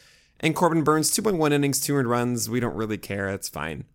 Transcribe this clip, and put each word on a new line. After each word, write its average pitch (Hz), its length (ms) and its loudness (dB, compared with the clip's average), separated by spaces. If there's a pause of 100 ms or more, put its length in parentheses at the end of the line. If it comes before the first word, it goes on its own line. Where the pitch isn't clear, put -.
(420)
And 156 160 2
Corbin 165 260 2
Burnes, 151 280 4
two 214 120 -2
point 202 140 0
one 151 160 4
innings, 143 280 2
two 143 140 -2
earned 127 160 2
runs. 120 400 0
We 120 80 0
don't 117 160 -2
really 107 240 -4
care. 98 320 -6
That's 98 180 -6
fine. 76 360 -8 (100)